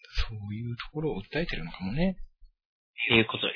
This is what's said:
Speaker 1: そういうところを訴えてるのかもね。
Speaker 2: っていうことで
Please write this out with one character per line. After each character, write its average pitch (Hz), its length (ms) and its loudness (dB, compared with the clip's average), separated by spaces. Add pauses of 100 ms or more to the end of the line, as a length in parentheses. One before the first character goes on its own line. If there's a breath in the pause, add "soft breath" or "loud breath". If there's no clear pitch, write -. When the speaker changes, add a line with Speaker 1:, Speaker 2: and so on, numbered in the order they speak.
(280)
Speaker 1:
そ 113 80 -8 (140)
う 104 40 -6
い 120 180 -6
う 120 40 -6
と - 160 -10
こ 156 100 -6
ろ 156 120 0
を 98 80 -4
訴 - 180 -4
え 175 60 2
て - 100 -4
る 156 80 -4
の 165 80 -8
か - 140 -10
も 95 80 -2
ね。 180 260 4
Speaker 2:
っ - 880 -10
て 120 80 4
い 113 60 10
う 107 40 4
こ 110 120 -2
と 104 100 -2
で - 80 -4